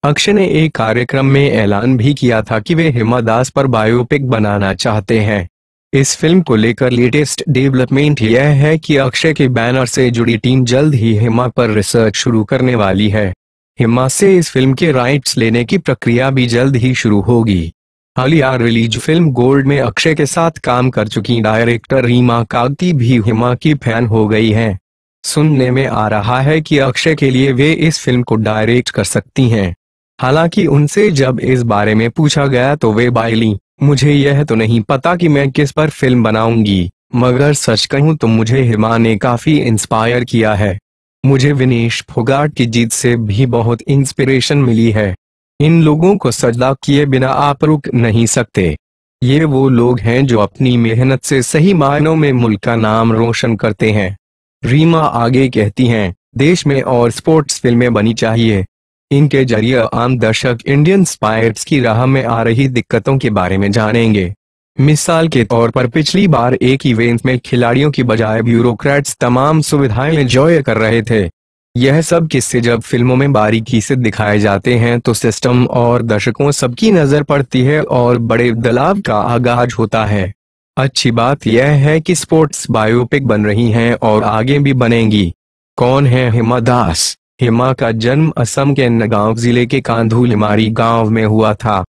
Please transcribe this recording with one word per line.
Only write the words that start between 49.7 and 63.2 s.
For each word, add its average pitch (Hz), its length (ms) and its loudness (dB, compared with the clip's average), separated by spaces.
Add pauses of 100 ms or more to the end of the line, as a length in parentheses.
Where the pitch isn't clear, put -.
हैं 120 260 0
जो 117 120 0
अपनी 123 380 0
मेहनत 120 480 0
से 135 180 0
सही 165 320 2
मायनों 151 420 0
में 147 160 2
मुल्क 117 280 0
का 117 160 -2
नाम 113 360 2
रोशन 113 440 0
करते 110 340 -2
हैं।" 98 260 -2 (480)
रीमा 160 360 2
आगे 123 480 0
कहती 110 380 0
हैं, 107 280 -2 (220)
"देश 156 300 2
में 139 160 0
और 120 280 0
स्पोर्ट्स - 500 -2
फिल्में 120 340 2
बनी 110 200 0
चाहिए। 113 500 0 (480)
इनके 139 320 2
जरिए 120 340 0 (160)
आम 123 240 0
दर्शक 117 480 -2
इंडियन 165 380 2
स्पोर्ट्स 110 600 -2
की 147 160 0
राह 117 260 0
में 135 180 0
आ 117 180 -2
रही 117 260 0
दिक्कतों 123 500 -2
के 127 120 -2